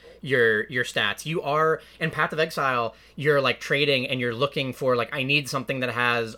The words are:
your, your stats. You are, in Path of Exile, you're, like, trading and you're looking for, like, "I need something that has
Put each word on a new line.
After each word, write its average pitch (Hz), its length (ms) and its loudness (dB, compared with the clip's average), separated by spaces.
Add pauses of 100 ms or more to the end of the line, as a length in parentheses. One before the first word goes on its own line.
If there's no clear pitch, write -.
(220)
your, 113 460 4
your 127 160 -2
stats. 104 420 -2
You 160 160 -4
are, 156 400 0 (180)
in 160 120 -2
Path 156 220 -2
of 151 60 -2
Exile, 135 540 0 (220)
you're, 143 260 2
like, 127 180 2
trading 139 460 2
and 127 140 -4
you're 123 160 -2
looking 135 380 -2
for, 127 220 0
like, 117 200 -2
"I 135 80 -2
need 139 240 0
something 135 320 -4
that 123 120 -2
has 117 460 0